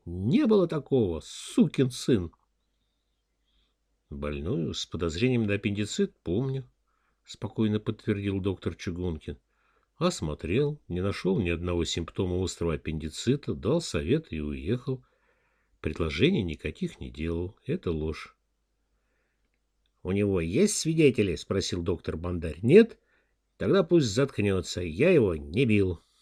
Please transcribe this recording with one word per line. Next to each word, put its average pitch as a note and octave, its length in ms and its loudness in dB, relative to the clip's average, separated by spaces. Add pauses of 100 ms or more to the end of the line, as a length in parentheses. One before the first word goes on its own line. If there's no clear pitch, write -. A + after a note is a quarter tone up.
Не A2+ 400 2
было G3+ 200 6
такого, B2 560 0
сукин - 680 2
сын». F#2+ 420 0 (1800)
«Больную D2 640 -6
с - 140 -8
подозрением G#2 600 0
на G2+ 80 0
аппендицит G#2 680 -2
помню», C3 440 -2 (580)
спокойно G#2+ 560 -2
подтвердил G2+ 600 -4
доктор F#2 340 -4
Чугункин. F2 640 -6 (580)
Осмотрел, A2 840 -2 (100)
не F2 120 -4
нашел C3+ 400 0
ни F2 80 0
одного E2+ 360 -2
симптома F2+ 580 -2
острого E2+ 320 -2
аппендицита, D#2 800 -4
дал A2+ 260 -2
совет G#2 500 -2
и D#2+ 100 -6
уехал. E2+ 600 -6 (800)
Предложений E2+ 640 0
никаких D#2 580 -8
не C2 100 -10
делал, E2 540 -6
это B2 280 -4
ложь. D#2 440 -6 (1700)
«У F2+ 100 -2
него G2 280 2
есть A#2+ 360 2
свидетели?» C#3+ 580 2
спросил F#2 480 -2
доктор F2 360 -4
Бандарь. E2+ 420 -6
«Нет? F3 380 6 (580)
Тогда D#3+ 260 2
пусть D#3+ 260 4
заткнется, G2 720 0
я F2+ 280 2
его A2 240 6
не D#2 300 0
бил». G2 380 4 (200)